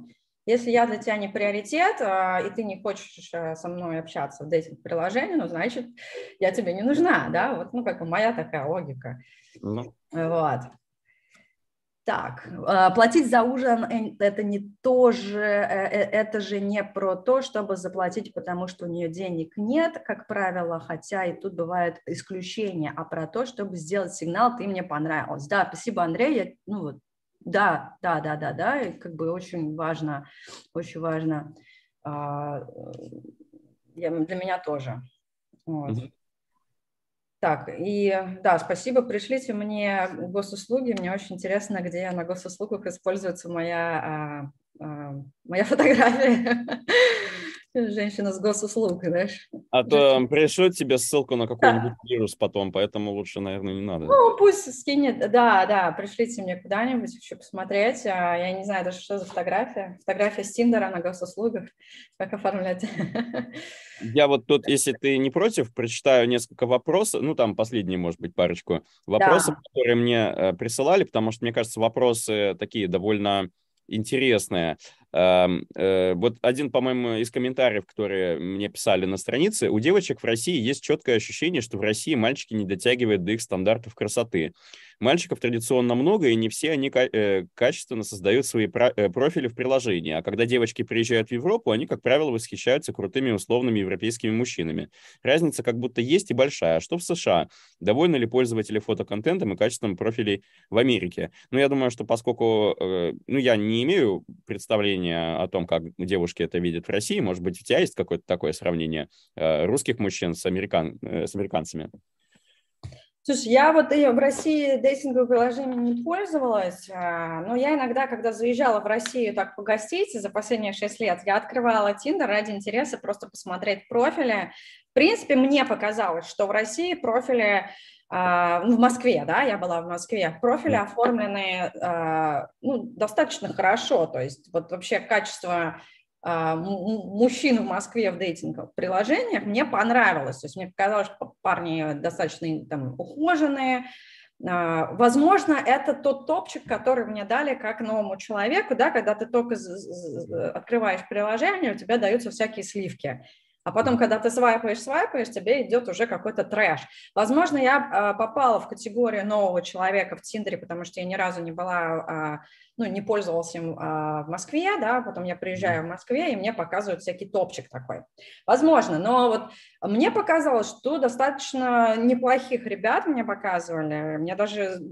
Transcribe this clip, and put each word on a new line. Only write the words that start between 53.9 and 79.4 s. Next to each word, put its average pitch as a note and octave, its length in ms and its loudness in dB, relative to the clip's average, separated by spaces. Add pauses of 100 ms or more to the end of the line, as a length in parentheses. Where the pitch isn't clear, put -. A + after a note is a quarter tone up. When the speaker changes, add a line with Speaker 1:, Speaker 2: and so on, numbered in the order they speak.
Speaker 1:
Ну, B4 320 6
пусть G4+ 420 6
скинет, C#4+ 400 0 (120)
да, A3+ 340 6
да, F#3+ 260 2
пришлите G3+ 520 -4
мне F3+ 120 -6
куда-нибудь, G#3+ 600 -4
хочу - 200 -16
посмотреть. G3+ 720 -2
А, F3 320 0
я F3+ 160 -2
не F#3+ 100 -6
знаю G3 220 -2
даже, F3+ 160 -6
что G3+ 160 -6
за F#3 80 -6
фотография. F#3 800 -4
Фотография G3+ 400 0
с - 80 -12
Тиндера A3+ 380 2
на F3 100 -6
госуслугах. F3+ 640 -4 (520)
Как F#3+ 160 -6
оформлять? F#3+ 520 -2
<laughs> A#3+ 680 -6 (460)
Speaker 2:
Я C#3 280 4
вот C#3 200 2
тут, C#3+ 200 4
если C3+ 260 2
ты C3+ 240 0
не C3+ 120 2
против, E3+ 440 0
прочитаю A#2+ 540 4
несколько B2 380 0
вопросов, D#3 560 0
ну, D3 140 -2
там A2 200 2
последние, A2 420 -2
может E2+ 220 -2
быть, F2 160 -8
парочку F2 480 0 (220)
вопросов, F3+ 500 4
Speaker 1:
Да. - 140 -20
Speaker 2:
которые A#2+ 260 8
мне, A#2 400 4
э, F#2 180 2
присылали, C#3 500 2
потому A2 280 0
что, A#2 140 -6
мне A#2 80 -2
кажется, A2+ 260 -2
вопросы A2 800 2
такие G#2 280 -2
довольно G2 640 0 (380)
интересные. G#2+ 920 0 (340)
Эм, F2+ 640 4
э, F#2 400 2
вот A#2 260 0
один, B2+ 300 0
по-моему, B2 460 0
из A#2 120 -2
комментариев, B2+ 560 0
которые F#2+ 540 -2
мне F#2+ 300 -4
писали F#2 360 0
на F#2+ 120 -2
странице: C#3 520 0